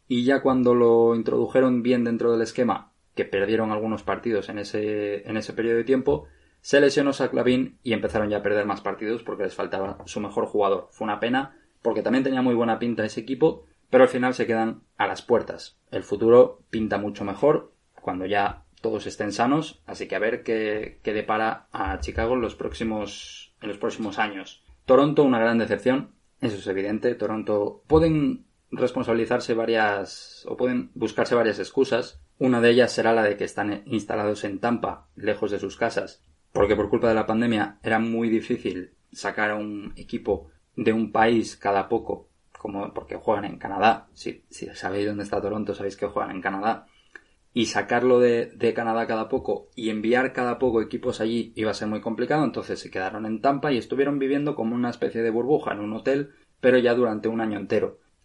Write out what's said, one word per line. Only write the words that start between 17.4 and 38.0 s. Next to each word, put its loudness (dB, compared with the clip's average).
cuando -6
ya -2
todos -4
estén -6
sanos, 0
así -12
que -4
a -2
ver -2
qué, -4
qué -2
depara -2
a -4
Chicago -2
en 0
los -4
próximos, -8
en -10
los -8
próximos -6
años. -6
Toronto, 6
una 4
gran 4
decepción, 0
eso -2
es -12
evidente. -2
Toronto -2
pueden 2
responsabilizarse 0
varias, -2
o -8
pueden -2
buscarse 0
varias 2
excusas. -2
Una 2
de 8
ellas 6
será 2
la 4
de 2
que -4
están -4
instalados -4
en -6
Tampa, -2
lejos -2
de -2
sus -6
casas, -4
porque 4
por 0
culpa 2
de 4
la 0
pandemia 0
era 0
muy -2